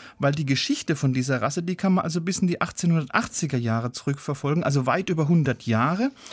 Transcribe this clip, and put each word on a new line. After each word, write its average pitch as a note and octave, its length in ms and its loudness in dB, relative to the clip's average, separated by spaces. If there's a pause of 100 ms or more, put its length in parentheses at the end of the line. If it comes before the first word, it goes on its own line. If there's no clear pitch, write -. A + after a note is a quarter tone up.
(200)
weil C#3 140 2
die D3+ 120 -4
Geschichte C#3 500 0
von C3 180 2
dieser B2+ 280 0
Rasse, C#3+ 220 -2
die F3 120 -4
kann F#3+ 180 2
man F3+ 120 2
also E3+ 160 -2
bis F#3 180 -2
in F#3+ 80 2
die F3 140 0
achtzehnhundertachtziger E3 960 0
Jahre A#2 340 0
zurückverfolgen, C#3+ 720 -2
also C#3 220 2
weit D#3+ 240 0
über D#3+ 180 0
hundert D3 360 2
Jahre. D#3+ 480 2 (220)